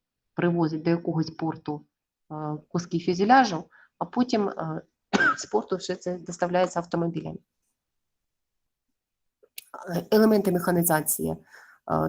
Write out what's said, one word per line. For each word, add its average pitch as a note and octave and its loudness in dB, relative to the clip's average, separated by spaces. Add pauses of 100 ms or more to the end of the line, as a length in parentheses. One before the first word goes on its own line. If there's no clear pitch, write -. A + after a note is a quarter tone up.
(340)
привозить E3 0
до E3 2
якогось D#3+ 0
порту, D3+ -8 (480)
е, - -12 (340)
куски E3+ -4
фюзеляжу, F#3+ 4 (340)
а F3 -4
потім, A3+ 0
е, D#3+ -6 (300)
<clears throat> C6+ 2
з - -12
порту - -2
все F3+ -6
це F3+ -6
доставляється F3 0
автомобілями. E3 -4 (2500)
Е, F3 -4
елементи G#3+ 6
механізації, E3+ 2
е, - -4